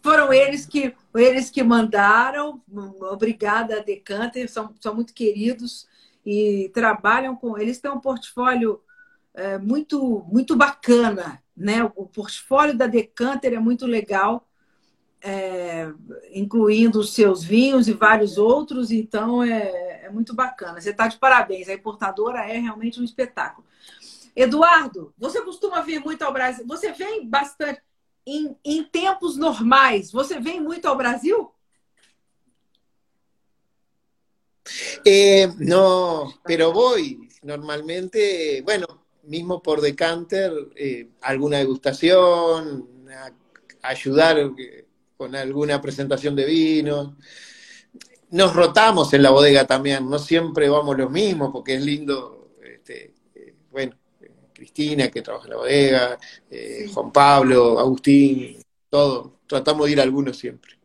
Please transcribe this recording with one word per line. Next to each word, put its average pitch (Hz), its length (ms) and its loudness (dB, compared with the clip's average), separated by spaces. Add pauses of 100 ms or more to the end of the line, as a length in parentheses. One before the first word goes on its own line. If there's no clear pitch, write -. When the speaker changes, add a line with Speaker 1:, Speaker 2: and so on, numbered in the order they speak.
Speaker 1:
Foram 294 300 4
eles 277 340 4
que, 269 300 -4 (200)
eles 254 340 4
que 277 140 -4
mandaram. 233 1000 2 (480)
Obrigada, 214 720 -4
Decanter, 214 680 -8
são, 214 300 -12
são 214 160 -8
muito 233 180 -8
queridos 226 760 -4 (380)
e 202 480 -2
trabalham 233 640 0
com, 233 220 -8
eles 233 220 -6
têm 285 120 -8
um 254 80 -8
portfólio, 247 800 -4 (520)
é, 196 240 -8
muito, 247 760 -4
muito 247 240 0
bacana, 226 840 0 (140)
né? 208 280 -2 (120)
O 196 100 -12
portfólio 262 720 -2
da 247 100 0
Decanter 240 680 -4
é 226 60 -6
muito 240 260 -2
legal, 214 600 -4 (760)
é, 180 680 -8 (400)
incluindo 214 680 2
os 208 140 -4
seus 190 300 4
vinhos 240 440 2
e 226 60 0
vários 214 440 2
outros, 247 540 0
então 226 520 -2
é, 190 640 -6
é 190 40 -18
muito 220 240 -8
bacana. 214 460 -6
Você 202 140 -8
tá 226 140 0
de 226 100 -8
parabéns, 220 500 2
a 190 60 -8
importadora 208 680 -6
é 220 160 -8
realmente 233 420 -8
um 247 40 -4
espetáculo. - 640 -8 (680)
Eduardo, 262 840 2
você 330 240 -8
costuma 359 400 -6
vir 302 180 -8
muito 311 220 -10
ao 285 100 -4
Brasil? 254 360 -6
Você 339 240 -8
vem 381 360 -10
bastante 285 540 -6 (440)
em, 294 380 -8
em 302 200 -4
tempos 349 520 -4
normais? 247 760 2
Você 277 280 -4
vem 330 220 -8
muito 320 240 -8
ao 277 100 0
Brasil? 262 560 -2 (3500)
Speaker 2:
Eh, 196 420 8 (120)
no, 175 760 2 (120)
pero 165 260 2
voy 202 560 0 (160)
normalmente, 156 1160 -4
bueno, 190 240 -4 (380)
mismo 170 380 -8
por 151 200 -2
Decanter, 170 720 -2 (240)
eh, 123 320 -8 (140)
alguna 139 360 -2
degustación, 151 1500 0
a, 131 220 -20 (560)
ayudar, 147 500 2
eh, 131 480 -6 (320)
con 131 180 -12
alguna 139 460 -4
presentación 139 540 -6
de 139 100 0
vino. 147 720 -2 (1120)
Nos 175 220 4
rotamos 175 600 4
en 139 100 8
la 139 80 8
bodega 139 340 6
también, 135 420 -2
no 143 120 -4
siempre 156 500 0
vamos 147 280 0
los 131 120 -2
mismos, 160 420 -2
porque 131 240 -6
es 135 80 -4
lindo, 143 680 -6 (100)
este, - 540 -20 (180)
eh, - 220 -20 (160)
bueno, 131 240 -8 (260)
eh, - 80 -20 (240)
Cristina, 147 560 0
que - 140 -8
trabaja 113 220 -12
en - 60 -20
la 113 60 -10
bodega, 127 600 4 (300)
eh, 117 380 -14
Speaker 1:
Sí. - 60 -14
Speaker 2:
Juan - 180 -6
Pablo, 131 680 6
Agustín, 131 800 2 (320)
todo. 139 580 0
Tratamos 147 400 0
de 147 60 0
ir 139 80 2
algunos 135 360 -2
siempre. - 480 -16